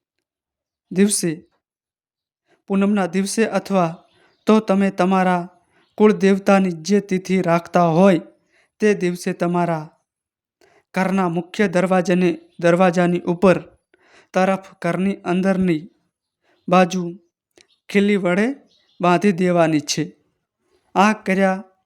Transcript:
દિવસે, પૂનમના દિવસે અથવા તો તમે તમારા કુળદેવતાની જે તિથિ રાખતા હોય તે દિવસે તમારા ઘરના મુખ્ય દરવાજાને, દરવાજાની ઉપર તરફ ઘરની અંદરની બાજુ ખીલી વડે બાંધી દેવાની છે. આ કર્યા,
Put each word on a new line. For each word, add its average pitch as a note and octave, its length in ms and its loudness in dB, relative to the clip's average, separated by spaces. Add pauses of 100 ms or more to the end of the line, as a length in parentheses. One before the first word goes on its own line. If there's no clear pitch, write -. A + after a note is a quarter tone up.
(920)
દિવસે, F#3 540 -2 (1200)
પૂનમના G3 380 0
દિવસે G3 400 -2
અથવા F#3 600 -2 (400)
તો G#3+ 140 4
તમે G3 300 0
તમારા F#3 600 0 (480)
કુળદેવતાની G3 760 2
જે E3 280 -2
તિથિ F#3+ 420 -4
રાખતા E3+ 440 0
હોય E3+ 360 4 (580)
તે G#3+ 140 2
દિવસે F3 400 -6
તમારા E3+ 560 -4 (1040)
ઘરના F#3 360 -2
મુખ્ય F3 380 -4
દરવાજાને, F3+ 720 0 (220)
દરવાજાની F3 600 2
ઉપર F3 580 0 (560)
તરફ F#3+ 480 -2
ઘરની F3+ 320 -2
અંદરની F#3 760 -2 (800)
બાજુ F3+ 520 0 (720)
ખીલી G3+ 260 0
વડે G3 400 -2 (460)
બાંધી F3 300 2
દેવાની E3+ 480 0
છે. D3 380 -8 (800)
આ G3+ 180 4
કર્યા, F#3+ 500 -2 (220)